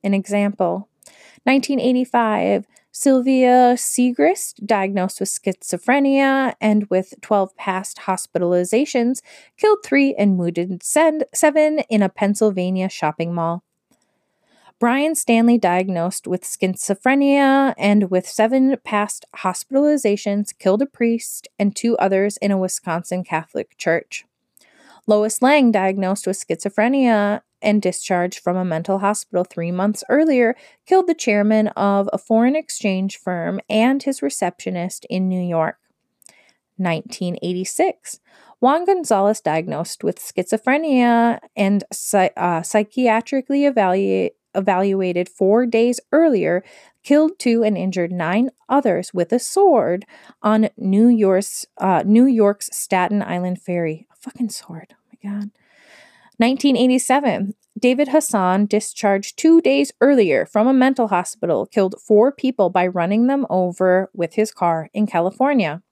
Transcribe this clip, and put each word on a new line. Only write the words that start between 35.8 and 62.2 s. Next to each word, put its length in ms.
Nineteen 640
eighty-six, 800
Juan 260
Gonzalez, 560
diagnosed 640
with 160
schizophrenia 1200
and 360
psy-, 440
uh, 260
psychiatrically 1000
evalu-, 720
evaluated 760
four 360
days 340
earlier, 520
killed 360
two 240
and 140
injured 340
nine 400
others 420
with 220
a 60
sword 640
on 340
New 300
York's, 580
uh, 260
New 200
York's 460
Staten 520
Island 380
Ferry. 500
A 40
fucking 340
sword. 440
Oh 40
my 60
God. 180
Nineteen 380
eighty-seven, 800
David 300
Hassan, 560
discharged 720
two 240
days 400
earlier 440
from 220
a 60
mental 340
hospital, 580
killed 300
four 240